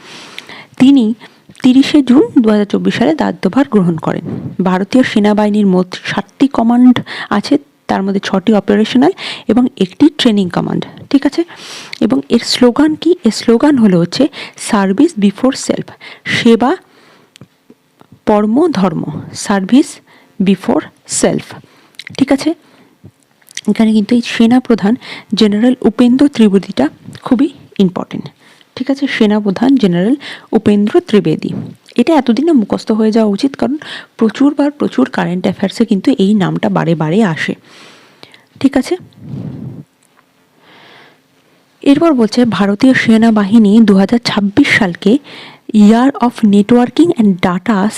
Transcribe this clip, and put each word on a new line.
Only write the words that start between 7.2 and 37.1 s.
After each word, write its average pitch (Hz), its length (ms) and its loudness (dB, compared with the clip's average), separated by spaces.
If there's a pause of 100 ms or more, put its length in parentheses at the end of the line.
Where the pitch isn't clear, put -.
আছে, 208 280 -2 (280)
তার 202 160 -2
মধ্যে 196 200 -2
ছটি 196 300 0
অপারেশনাল 220 600 2 (360)
এবং 247 180 2 (140)
একটি 196 280 0 (100)
ট্রেনিং 202 300 0
কমান্ড। - 360 -4 (260)
ঠিক 277 160 0
আছে, 330 180 -2 (560)
এবং 262 280 0
এর 233 100 2
স্লোগান 262 560 0
কি? 320 200 0 (100)
এর 226 60 2
স্লোগান 254 480 0
হলো 202 200 2
হচ্ছে 175 300 -2 (440)
"Service 202 480 0
before 202 320 0
self", - 380 -10 (340)
সেবা 233 520 0 (1500)
পরম 220 420 2
ধর্ম, 185 360 -2 (300)
service 202 560 0 (520)
before 196 400 -2 (400)
self। - 320 -4 (640)
ঠিক 277 140 2
আছে, 302 220 -2 (1120)
এখানে 220 240 0
কিন্তু 214 220 0
এই 240 100 0
সেনা 233 360 2
প্রধান 220 360 0 (380)
জেনারেল 214 460 2
উপেন্দ্র 247 480 2
ত্রিবেদীটা 208 600 0 (340)
খুবই 262 260 0 (300)
ইম্পর্টেন্ট। - 500 -4 (480)
ঠিক 262 140 -8
আছে, 277 160 -4
সেনা 214 340 0
প্রধান 214 360 0
জেনারেল 196 380 0 (380)
উপেন্দ্র 208 480 0
ত্রিবেদী, 175 480 -2 (480)
এটা 320 180 0
এতদিনে 269 380 0
মুখস্থ 220 400 -2
হয়ে 220 200 0
যাওয়া 220 200 2
উচিত, 269 240 -4
কারণ 247 200 -4 (400)
প্রচুরবার 285 540 0
প্রচুর 254 400 -4
কারেন্ট 180 320 -4
অ্যাফেয়ার্সে 190 420 -2
কিন্তু 208 340 0
এই 190 160 2
নামটা 170 340 -2
বারে 165 260 -2
বারে 160 300 0